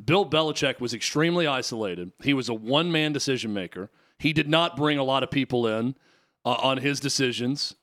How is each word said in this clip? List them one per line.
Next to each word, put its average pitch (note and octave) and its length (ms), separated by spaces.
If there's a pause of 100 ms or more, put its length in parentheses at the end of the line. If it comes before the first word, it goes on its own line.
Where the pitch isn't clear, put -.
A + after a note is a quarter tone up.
Bill E3+ 240
Belichick D3+ 520
was A#2 160
extremely E3 500
isolated. A2 680 (120)
He C#3+ 100
was B2 160
a A#2 60
one-man D3+ 580
decision A#2 400
maker. F#2 380 (260)
He D#3+ 160
did D3 160
not E3 260
bring D3 220
a C#3 60
lot C3 180
of B2+ 80
people B2 380
in, A2+ 280 (500)
uh, A#2+ 80
on C3 240
his C3+ 220
decisions. B2+ 840